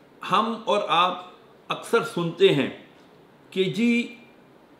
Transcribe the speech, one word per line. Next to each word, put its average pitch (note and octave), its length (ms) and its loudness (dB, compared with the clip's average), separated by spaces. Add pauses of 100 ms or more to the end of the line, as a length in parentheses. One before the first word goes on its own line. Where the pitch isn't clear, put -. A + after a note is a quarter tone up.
(320)
ہم A3+ 220 2 (100)
اور G3+ 240 0
آپ E3+ 340 0 (460)
اکثر - 340 0 (120)
سنتے F3 400 2
ہیں B2+ 140 0 (840)
کہ F#3+ 140 -2
جی A#3 500 0 (640)